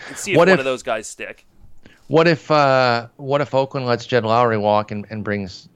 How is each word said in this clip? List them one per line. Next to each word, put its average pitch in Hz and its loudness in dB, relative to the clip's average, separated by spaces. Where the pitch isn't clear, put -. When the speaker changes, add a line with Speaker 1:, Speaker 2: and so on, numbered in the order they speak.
Speaker 1:
and - -16
see - -8
if 180 2
Speaker 2:
What 175 6
Speaker 1:
one 190 6
Speaker 2:
if 170 4
Speaker 1:
of 131 -4
those 131 -4
guys 110 -6
stick. - -16
Speaker 2:
What 160 4
if, 165 0
uh, 131 2
what 143 -2
if 139 -6
Oakland 135 -2
lets 120 -2
Jed 120 0
Lowry 113 2
walk 104 0
and, 104 -10
and 107 -10
brings 101 -8